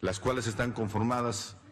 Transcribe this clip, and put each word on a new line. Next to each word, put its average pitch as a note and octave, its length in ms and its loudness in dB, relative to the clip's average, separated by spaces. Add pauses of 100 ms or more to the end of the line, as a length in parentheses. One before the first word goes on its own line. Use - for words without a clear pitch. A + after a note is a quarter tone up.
las F#2+ 180 0
cuales B2+ 280 2
están A#2 240 0
conformadas A#2 840 0 (160)